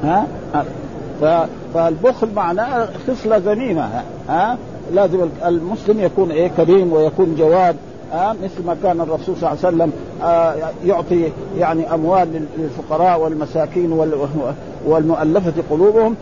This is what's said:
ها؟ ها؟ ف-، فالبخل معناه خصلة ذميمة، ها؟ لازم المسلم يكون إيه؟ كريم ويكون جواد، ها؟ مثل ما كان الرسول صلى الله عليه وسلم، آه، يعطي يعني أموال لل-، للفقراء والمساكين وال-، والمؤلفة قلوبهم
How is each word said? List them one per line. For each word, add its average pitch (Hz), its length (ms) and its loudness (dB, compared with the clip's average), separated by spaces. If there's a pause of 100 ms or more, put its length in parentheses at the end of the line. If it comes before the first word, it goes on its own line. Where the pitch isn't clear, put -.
ها؟ 175 240 2 (260)
ها؟ 147 120 0 (560)
ف-، 160 280 4 (240)
فالبخل 170 600 2
معناه 214 520 -2 (200)
خصلة 220 300 0
ذميمة، 175 680 -2 (260)
ها؟ 202 280 0 (360)
لازم 180 360 2 (160)
المسلم 180 540 0
يكون 185 320 0
إيه؟ 165 260 2
كريم 175 360 4
ويكون 156 440 2
جواد، 165 380 4 (360)
ها؟ 196 320 0
مثل 185 240 -8
ما 170 160 -2
كان 175 180 2
الرسول 160 360 -4
صلى 165 140 0
الله 151 140 -4
عليه 180 100 2
وسلم، 165 160 2 (320)
آه، 165 320 2 (300)
يعطي 175 440 2 (280)
يعني 165 360 0
أموال 165 400 2
لل-، 160 120 -6 (120)
للفقراء 160 600 0
والمساكين 160 720 -2
وال-، 156 360 0 (580)
والمؤلفة 160 680 2 (160)
قلوبهم 214 520 4